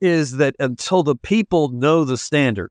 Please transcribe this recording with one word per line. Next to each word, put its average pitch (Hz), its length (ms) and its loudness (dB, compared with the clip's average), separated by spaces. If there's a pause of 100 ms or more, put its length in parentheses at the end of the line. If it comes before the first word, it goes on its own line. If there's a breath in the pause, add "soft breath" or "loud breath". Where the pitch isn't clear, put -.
is 156 380 0
that 139 200 0
until 143 460 0
the 143 100 0
people 180 540 0
know 147 360 2
the 127 120 -4
standard 120 540 -2